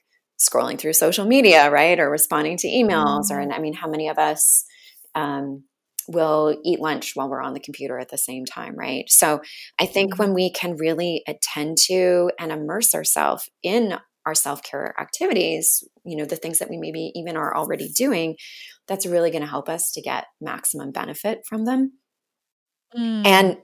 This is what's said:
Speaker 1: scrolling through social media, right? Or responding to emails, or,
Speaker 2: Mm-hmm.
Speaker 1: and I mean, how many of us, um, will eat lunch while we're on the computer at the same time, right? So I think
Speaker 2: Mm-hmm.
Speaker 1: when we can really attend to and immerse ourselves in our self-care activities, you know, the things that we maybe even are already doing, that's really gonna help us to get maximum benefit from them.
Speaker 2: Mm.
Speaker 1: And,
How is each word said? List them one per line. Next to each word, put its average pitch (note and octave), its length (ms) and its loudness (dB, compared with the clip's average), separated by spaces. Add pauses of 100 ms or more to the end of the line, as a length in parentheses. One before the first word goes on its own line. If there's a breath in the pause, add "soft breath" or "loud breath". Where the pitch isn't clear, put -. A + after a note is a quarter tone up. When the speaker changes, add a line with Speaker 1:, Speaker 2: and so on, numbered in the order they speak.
(380)
Speaker 1:
scrolling - 400 0
through D#3 140 -4
social F3 340 2
media, F#3+ 460 8
right? D#3+ 260 6
Or D3+ 100 2
responding D#3 500 0
to F3 100 -4
emails, D#3 640 2
or, - 20 -4
Speaker 2:
Mm-hmm. C#3+ 80 -4
Speaker 1:
and C#3+ 100 -4
I - 60 -6
mean, D#3 160 -4
how D#3+ 140 -10
many D#3 180 -4
of D#3 100 -4
us, D#3 480 2 (520 loud breath)
um, C#3 480 -6 (440)
will D#3 560 2
eat F3 160 0
lunch D3+ 340 -4
while C3+ 140 -4
we're C3 120 -6
on C3 140 -6
the C3+ 60 -10
computer C3+ 360 -10
at B2+ 120 -10
the C#3 100 -10
same B2+ 260 -6
time, - 300 -12
right? - 340 -8
So D3+ 320 4 (380 loud breath)
I F#3 80 2
think G3 280 0
Speaker 2:
Mm-hmm. F#3+ 80 0
Speaker 1:
when G3 120 2
we F#3 160 2
can F3 260 -6
really D#3+ 520 -2
attend D#3 580 -4
to F3+ 540 2
and E3 100 -8
immerse D#3 420 -2
ourselves - 560 -2 (140)
in G3+ 320 0 (320)
our D#3 80 -4
self-care - 640 -4
activities, E3+ 840 0 (200)
you E3+ 120 -8
know, D3+ 80 -4
the D3 100 -4
things E3 240 -6
that - 100 -4
we E3+ 80 -8
maybe D#3+ 380 -8
even E3 220 -8
are D#3 200 -2
already D#3 320 -4
doing, E3 480 0 (520 loud breath)
that's F#3+ 180 -6
really E3+ 240 2
gonna D#3 160 -4
help C#3+ 220 -6
us E3 240 -4
to D#3 100 -12
get C3 220 -4 (160)
maximum C#3 500 -8
benefit G3+ 560 -6
from A3 200 -4
them. C4 260 0 (1080)
Speaker 2:
Mm. A3+ 260 -2
Speaker 1:
And, F#3+ 400 8